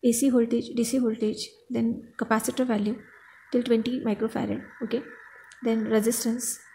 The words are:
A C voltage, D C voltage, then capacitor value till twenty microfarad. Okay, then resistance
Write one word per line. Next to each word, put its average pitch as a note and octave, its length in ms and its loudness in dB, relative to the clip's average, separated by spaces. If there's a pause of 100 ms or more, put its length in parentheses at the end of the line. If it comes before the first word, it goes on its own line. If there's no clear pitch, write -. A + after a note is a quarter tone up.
A A#3+ 80 6
C C#4 160 4
voltage, A#3 460 2
D A#3 100 2
C C4 140 0
voltage, A3 500 -2 (220)
then A#3 480 -2
capacitor A#3 480 0
value G#3 340 0 (520)
till B3 100 2
twenty A#3+ 380 0
microfarad. G#3+ 640 -2 (200)
Okay, A#3 200 -4 (600)
then A3+ 220 0
resistance A3+ 720 0 (160)